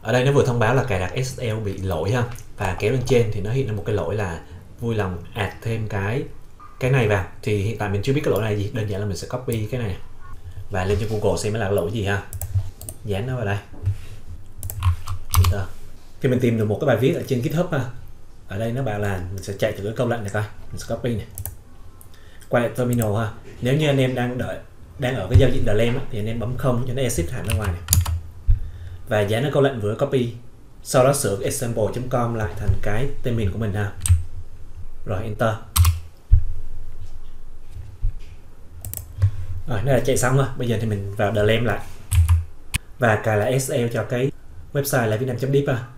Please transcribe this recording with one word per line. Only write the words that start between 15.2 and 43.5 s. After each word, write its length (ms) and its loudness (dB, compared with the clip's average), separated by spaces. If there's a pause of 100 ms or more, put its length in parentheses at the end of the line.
Enter. 180 2 (600)
Thì 80 2
mình 100 4
tìm 180 4
được 80 2
một 160 0
cái 60 2
bài 100 4
viết 160 4
ở 140 -2
trên 140 0
GitHub 300 0
ha. 80 2 (680)
Ở 100 -8
đây 140 -2
nó 100 -2
bảo 180 -2
là 220 -2 (120)
mình 100 -8
sẽ 160 -6
chạy 120 2
thử 120 -6
cái 120 -4
câu 140 0
lệnh 120 0
này 120 -6
coi. 100 0 (280)
Mình 80 -8
sẽ 160 -4
copy 200 -2
này. 100 -6 (1200)
Quay 140 4
lại 140 0
terminal 380 2
ha. 160 0 (300)
Nếu 120 2
như 140 4
anh 100 4
em 180 2
đang 220 -2
đợi, 200 -4 (420)
đang 160 0
ở 140 -4
cái 100 8
giao 100 8
diện 160 4
Delem 300 4
á, 60 -2 (100)
thì 80 -4
anh 60 -2
em 140 -2
bấm 180 -4
không 300 2
cho 60 -2
nó 80 0
exit 300 0
hẳn 160 -4
ra 100 2
ngoài 140 0
này. 100 -6 (1300)
Và 120 4
dán 220 2
cái 100 0
câu 80 4
lệnh 180 2
vừa 160 0
copy. 380 0 (500)
Sau 200 4
đó 100 6
sửa 300 0
example 400 0 (120)
chấm 140 -4
com 240 0
lại 260 -2
thành 100 2 (120)
cái 260 4 (160)
tên 140 2
miền 140 2
của 60 -4
mình 160 0
ha. 180 -2 (1120)
Rồi 180 -2
enter. 300 2 (4000)
Rồi, 160 2
nó 80 4
đã 60 6
chạy 180 2
xong 200 4
rồi. 100 4 (100)
Bây 100 -2
giờ 140 2
thì 60 0
mình 300 -2
vào 180 2
Delem 300 4
lại. 140 0 (1200)
Và 160 6
cài 220 2
lại 220 2